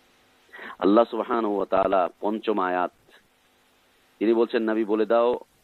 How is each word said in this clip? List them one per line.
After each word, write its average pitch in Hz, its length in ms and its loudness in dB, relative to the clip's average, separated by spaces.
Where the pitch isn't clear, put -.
আল্লাহ 104 300 4
সুবহানাহু 110 460 -2
ওয়া 95 100 -2
তাআলা 95 440 0
পঞ্চম 107 400 -4
আয়াত, 90 320 -2
তিনি 110 140 2
বলছেন, 113 360 0
"নবী 110 140 0
বলে 107 220 0
দাও, 117 340 2